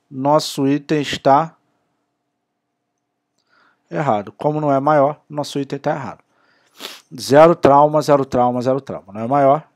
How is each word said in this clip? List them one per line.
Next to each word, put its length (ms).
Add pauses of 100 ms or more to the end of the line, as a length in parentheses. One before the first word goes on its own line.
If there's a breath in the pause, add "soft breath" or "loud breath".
(100)
Nosso 580
item 320
está 560 (2250)
errado. 420
Como 280
não 100
é 80
maior, 400 (120)
nosso 280
item 200
tá 140
errado. 260 (1000 loud breath)
Zero 380
trauma, 460
zero 220
trauma, 360
zero 200
trauma. 320
Não 100
é 40
maior, 500